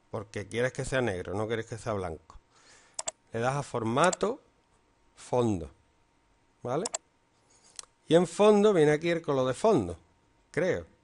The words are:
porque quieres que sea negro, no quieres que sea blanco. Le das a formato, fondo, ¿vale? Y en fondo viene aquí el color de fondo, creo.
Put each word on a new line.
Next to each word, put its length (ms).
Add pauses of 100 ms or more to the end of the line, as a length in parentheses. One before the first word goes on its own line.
porque 380
quieres 240
que 140
sea 160
negro, 320
no 140
quieres 180
que 120
sea 160
blanco. 440 (960)
Le 80
das 140
a 80
formato, 760 (760)
fondo, 540 (920)
¿vale? 240 (1200)
Y 80
en 120
fondo 440
viene 220
aquí 160
el 120
color 260
de 60
fondo, 440 (540)
creo. 340 (180)